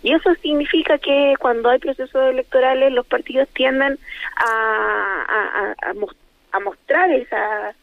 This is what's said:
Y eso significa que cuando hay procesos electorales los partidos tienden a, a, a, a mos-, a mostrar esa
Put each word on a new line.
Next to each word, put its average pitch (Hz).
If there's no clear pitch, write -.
Y 247
eso 339
significa 294
que 277
cuando 233
hay 254
procesos 262
electorales 262
los 247
partidos 262
tienden 269
a, 214
a, 208
a, -
a 196
mos-, 202
a 196
mostrar 311
esa 214